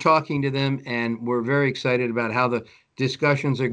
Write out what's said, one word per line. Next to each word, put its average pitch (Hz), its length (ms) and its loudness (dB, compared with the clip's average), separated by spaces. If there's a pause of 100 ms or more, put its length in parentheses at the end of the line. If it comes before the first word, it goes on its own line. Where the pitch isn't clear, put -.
(100)
talking 151 320 2
to 139 80 0
them, 135 360 0
and 117 400 -2
we're 120 160 0 (120)
very 139 140 2
excited 127 420 0
about 113 220 -2
how 127 160 2
the 117 160 -2 (320)
discussions 135 640 0
are 131 120 0